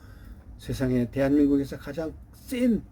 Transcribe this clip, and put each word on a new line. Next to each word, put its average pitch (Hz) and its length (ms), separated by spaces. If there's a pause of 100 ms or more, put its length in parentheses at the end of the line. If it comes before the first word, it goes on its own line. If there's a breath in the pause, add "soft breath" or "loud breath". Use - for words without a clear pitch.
(580 loud breath)
세상에 127 520
대한민국에서 139 680
가장 156 360 (200)
센 240 580